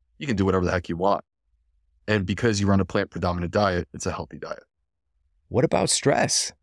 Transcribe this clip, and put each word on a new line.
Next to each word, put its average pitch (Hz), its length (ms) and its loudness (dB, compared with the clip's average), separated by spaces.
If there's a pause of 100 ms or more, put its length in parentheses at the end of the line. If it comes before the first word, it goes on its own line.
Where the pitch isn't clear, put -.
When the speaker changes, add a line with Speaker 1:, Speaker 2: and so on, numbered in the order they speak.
(180)
Speaker 1:
you 156 100 -10
can 113 80 0
do 95 80 2
whatever 92 200 2
the 85 60 0
heck 90 180 -2
you 85 80 -4
want. 92 280 0 (840)
And 104 160 2
because 101 360 0
you're 101 120 2
on 98 80 4
a 92 40 0
plant 98 260 -2
predominant 87 420 -4
diet, 95 400 0
it's - 140 -10
a 95 60 -4
healthy - 260 -12
diet. - 240 -14 (840)
Speaker 2:
What 117 160 2
about - 260 0
stress? - 600 0 (100)